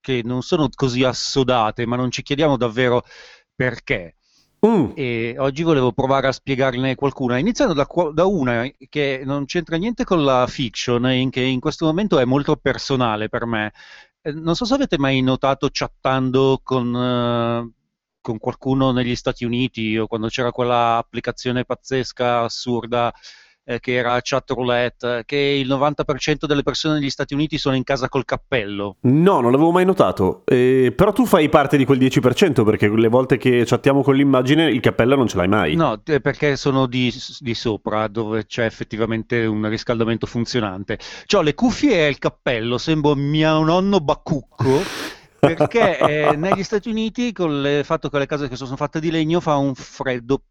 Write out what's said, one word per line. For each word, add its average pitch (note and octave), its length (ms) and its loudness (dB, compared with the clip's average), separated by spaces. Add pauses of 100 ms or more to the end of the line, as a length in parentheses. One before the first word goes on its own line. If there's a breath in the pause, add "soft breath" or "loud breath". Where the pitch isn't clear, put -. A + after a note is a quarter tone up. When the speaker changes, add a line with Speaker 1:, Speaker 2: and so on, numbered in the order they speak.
Speaker 1:
che B2+ 240 -4
non B2 180 -4
sono D#3 320 0
così B2+ 300 0
assodate, A#2+ 800 0
ma A#2+ 100 -4
non B2+ 140 -2
ci C3 120 -8
chiediamo C#3+ 340 0
davvero A#2+ 460 0 (520 loud breath)
perché. A#2 600 -6 (500)
Speaker 2:
Mm. G#3+ 280 2
Speaker 1:
E A#2 440 -4
oggi C#3 240 -2
volevo C#3 300 2
provare C3+ 340 0
a C3+ 60 0
spiegarne C3 640 -2
qualcuna, B2+ 420 -2
iniziando G#3+ 380 0
da C#3 120 0
qua, E3+ 260 -2
da D#3+ 120 2
una B2+ 420 0 (220)
che C#3 360 -4
non C#3+ 200 -4
c'entra E3 320 -6
niente A3+ 280 -4
con E3+ 200 2
la B2+ 220 4
fiction, A#2+ 640 -2
in C3 180 0
che B2+ 140 -4
in C3 180 -2
questo D#3 240 -4
momento E3 340 2
è C3 60 4
molto C#3 320 0
personale A#2 720 -2
per A#2 160 -6
me. A2 280 -4 (500 loud breath)
Eh, D#3 100 -8
non D#3+ 220 -2
so B3 100 -4
se A3 80 -2
avete C4+ 260 0
mai C3+ 220 2
notato, C3 500 0
chattando C3 920 0
con, A#2+ 340 -2
eh, A#2+ 720 -2 (520)
con A2+ 160 -6
qualcuno C3 520 -2
negli B2 260 -2
Stati - 280 -6
Uniti, A2+ 540 -2
o A2 80 -2
quando A2 220 -6
c'era A#2+ 220 -4
quella A#2+ 460 0
applicazione A#2+ 680 -6
pazzesca, B2 720 -2
assurda, A#2 720 -4 (540 loud breath)
eh, A#2+ 140 -6
che B2+ 140 -4
era B2 280 0
Chat - 280 -4
Roulette, A#2+ 720 -2
che C#3+ 120 -6
il C#3 300 0
novanta C#3+ 380 0
per C#3 140 -4
cento D3+ 280 -4
delle C#3+ 160 0
persone D3+ 360 -2
negli C#3 120 -2
Stati C#3+ 240 -8
Uniti D3+ 220 -4
sono C3+ 180 -2
in C3 80 0
casa C3 260 -2
col C3 160 -2
cappello. G#2 800 -6
Speaker 2:
No, D#3 380 4
non A#2+ 100 4
l'avevo D3 200 4
mai F3+ 140 4
notato. G2 600 2
Eh, B2+ 500 4
però G#3 180 4
tu B3 120 2
fai E3 240 4
parte D3 280 4
di C3+ 80 6
quel C3+ 140 4
dieci C3 220 4
per B2 140 2
cento, C3+ 300 4
perché G#2 240 2
le A2+ 200 4
volte B2+ 300 2
che B2 260 4
chattiamo C#3 380 2
con C3+ 120 4
l'immagine, C#3 540 4
il A#2+ 120 2
cappello A#2 360 4
non C3 100 4
ce G2+ 120 -2
l'hai F2+ 100 2
mai. F#2+ 260 2
Speaker 1:
No, C#3+ 300 0
eh, D3 160 0
perché C#3+ 360 -2
sono C3 300 0
di, B2 260 0 (260)
di A#2 160 -6
sopra, G#2+ 540 -4
dove G#2+ 380 -4
c'è - 180 -4
effettivamente A2+ 840 -4
un G#2+ 220 -2
riscaldamento A2+ 580 -2
funzionante. A2 720 -4 (280 loud breath)
C'ho G3+ 140 2
le D3+ 140 2
cuffie A3+ 520 2
e - 20 4
il C#3 100 -2
cappello, B2 580 -2
sembro D3+ 380 2
mio D#3 480 2
nonno F#3 380 2
Bacucco, C#3 840 -2 (300 loud breath)
Speaker 2:
<laughs> - 280 -12
Speaker 1:
perché, E3 580 2
eh, D3 380 2
negli G3 260 0
Stati G#3 280 -4
Uniti, A3 420 -2
con F3 180 -2
il C#3+ 340 0
fatto D#3 260 -4
che D3 80 -2
le C#3 80 0
case C#3+ 220 -4
che B2 80 -10
sono C3+ 200 -8
fatte D3+ 240 -4
di E3 100 -2
legno, D#3+ 300 0
fa D#3 160 0
un C#3 180 0
freddo B2+ 760 -4